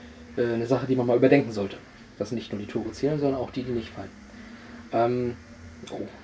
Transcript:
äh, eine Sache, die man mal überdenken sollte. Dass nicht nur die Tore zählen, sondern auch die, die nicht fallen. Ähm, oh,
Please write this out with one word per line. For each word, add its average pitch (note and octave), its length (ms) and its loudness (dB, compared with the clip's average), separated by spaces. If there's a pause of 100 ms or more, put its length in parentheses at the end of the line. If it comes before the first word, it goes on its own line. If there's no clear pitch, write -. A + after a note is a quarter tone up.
(380)
äh, A#2+ 180 2
eine A#2 120 0
Sache, B2+ 200 4
die B2+ 80 4
man B2 120 4
mal A#2+ 100 6
überdenken B2 340 6
sollte. G2+ 260 -4 (400)
Dass - 140 -4
nicht A2+ 200 -4
nur G2+ 100 -4
die G#2 60 -8
Tore - 240 -4
zählen, D3 280 0
sondern C3+ 200 2
auch A#2+ 120 -4
die, B2+ 120 -4
die B2+ 100 -4
nicht A2+ 160 -2
fallen. F#2+ 200 -12 (840)
Ähm, A#2+ 440 2 (560)
oh, - 100 -6 (220)